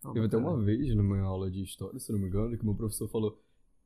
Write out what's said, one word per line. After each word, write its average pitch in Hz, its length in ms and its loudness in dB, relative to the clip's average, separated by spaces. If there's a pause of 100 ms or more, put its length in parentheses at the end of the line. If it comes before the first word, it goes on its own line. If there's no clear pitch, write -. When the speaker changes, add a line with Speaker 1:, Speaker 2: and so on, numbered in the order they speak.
Speaker 1:
Oh, 135 80 -8
Speaker 2:
teve 113 140 2
até 107 100 2
Speaker 1:
bacana. 160 200 2
Speaker 2:
uma 110 80 2
vez 117 300 2
numa 98 280 4
aula 95 280 -2
de 95 120 -4
história, - 360 -10
se - 140 -8
não 107 80 0
me 95 60 0
engano, 107 320 0
que - 60 -4
meu 104 100 2
professor 107 340 -4
falou, 107 320 -2 (460)